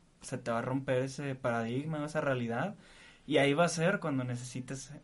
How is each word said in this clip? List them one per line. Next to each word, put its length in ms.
se 180
te 100
va 100
a 40
romper 400
ese 320
paradigma, 680
esa 180
realidad, 520
y 100
ahí 160
va 120
a 40
ser 300
cuando 240
necesites 680